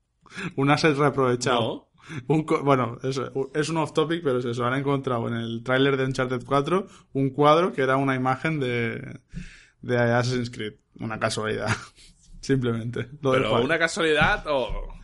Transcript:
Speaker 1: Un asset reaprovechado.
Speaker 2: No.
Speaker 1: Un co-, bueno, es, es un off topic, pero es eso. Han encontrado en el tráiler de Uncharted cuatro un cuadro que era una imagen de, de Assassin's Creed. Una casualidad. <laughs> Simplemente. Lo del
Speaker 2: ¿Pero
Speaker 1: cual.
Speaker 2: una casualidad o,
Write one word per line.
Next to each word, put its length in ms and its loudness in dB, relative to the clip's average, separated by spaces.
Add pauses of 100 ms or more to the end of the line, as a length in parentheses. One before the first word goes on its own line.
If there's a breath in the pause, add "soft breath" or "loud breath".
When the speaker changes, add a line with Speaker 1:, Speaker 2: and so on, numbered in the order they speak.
(560 loud breath)
Speaker 1:
Un 140 2
asset 260 4
reaprovechado. 640 2
Speaker 2:
No. 300 -4 (360 loud breath)
Speaker 1:
Un 180 2
co-, 200 0
bueno, 400 2
es, 160 -4 (340)
es 140 -2
un 100 -2
off 140 -2
topic, 300 0
pero 180 0
es 40 -6
eso. 200 -4
Han 140 0
encontrado 500 -2
en 60 -4
el 280 -6
tráiler 340 2
de 80 2
Uncharted 400 -2
cuatro 420 0 (260 loud breath)
un 180 0
cuadro 420 4
que 100 0
era 140 4
una 200 0
imagen 420 0
de, 600 -4 (600 loud breath)
de 180 -2
Assassin's 520 2
Creed. 240 -10 (240)
Una 220 -6
casualidad. 480 -2
<laughs> 720 -10
Simplemente. 680 -2 (140)
Lo 100 2
del 100 4
Speaker 2:
¿Pero 80 0
Speaker 1:
cual. 140 4
Speaker 2:
una 140 0
casualidad 680 2
o, 560 -4